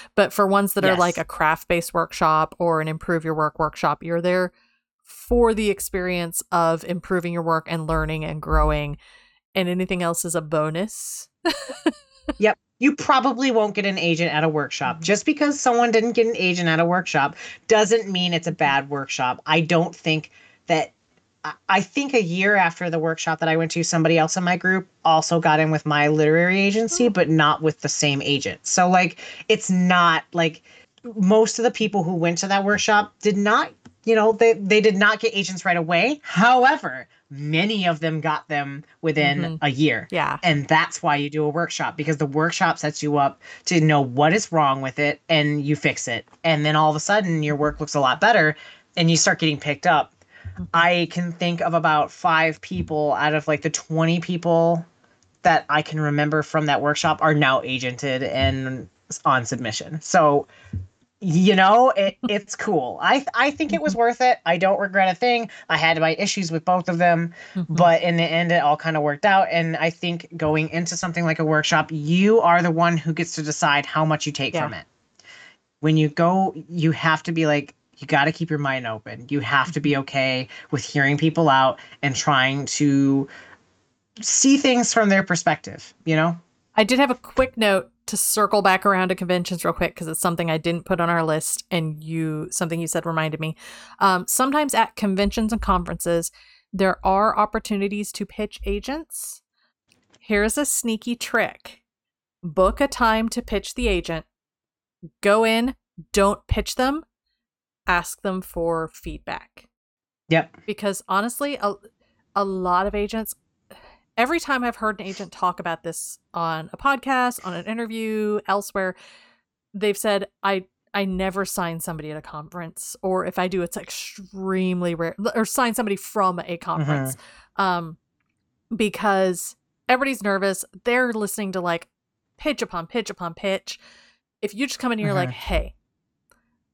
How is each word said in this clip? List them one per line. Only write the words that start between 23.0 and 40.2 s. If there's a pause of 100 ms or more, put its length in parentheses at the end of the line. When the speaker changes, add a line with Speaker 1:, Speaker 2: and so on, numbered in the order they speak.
Speaker 2:
that
I
went
to,
somebody
else
in
my
group (160)
also
got
in
with
my
literary
agency,
Speaker 1:
Oh.
Speaker 2:
but
not
with
the
same
agent.
So,
like, (300)
it's
not, (100)
like, (540)
most
of
the
people
who
went
to
that
workshop
did
not, (340)
you
know,
they,
they
did
not
get
agents
right
away.
However, (260)
many
of
them
got
them (180)
within
Speaker 1:
Mm-hmm. (100)
Speaker 2:
a
year.
Speaker 1:
Yeah.